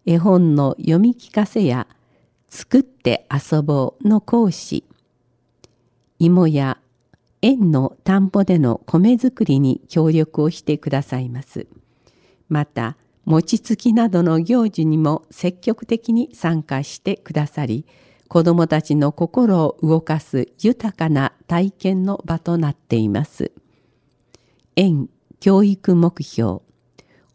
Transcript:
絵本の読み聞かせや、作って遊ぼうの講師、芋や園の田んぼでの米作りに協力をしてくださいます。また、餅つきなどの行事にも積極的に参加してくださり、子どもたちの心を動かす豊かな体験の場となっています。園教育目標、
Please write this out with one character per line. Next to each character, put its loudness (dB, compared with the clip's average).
絵 2
本 4
の 0
読 0
み 4
聞 -20
か -2
せ -2
や、 -2
作 0
っ 4
て -4
遊 -2
ぼ -2
う 0
の 4
講 0
師、 -8
芋 4
や -2
園 2
の 0
田 2
ん 2
ぼ 0
で 2
の 0
米 2
作 -2
り 2
に 0
協 0
力 0
を 0
し -10
て -4
く -8
だ -2
さ -8
い -8
ま -12
す。 -14
ま -2
た、 -10
餅 0
つ -4
き -2
な 2
ど 0
の 0
行 0
事 -4
に 0
も -2
積 -6
極 -6
的 -4
に -2
参 -4
加 -6
し -14
て -6
く -16
だ -2
さ -8
り、 -6
子 2
ど 4
も 2
た 0
ち -2
の 0
心 0
を -2
動 2
か -4
す -4
豊 -2
か -2
な 0
体 -2
験 -4
の -4
場 -4
と -2
な 0
っ -6
て -4
い 0
ま -2
す。 -8
園 0
教 4
育 2
目 2
標、 -4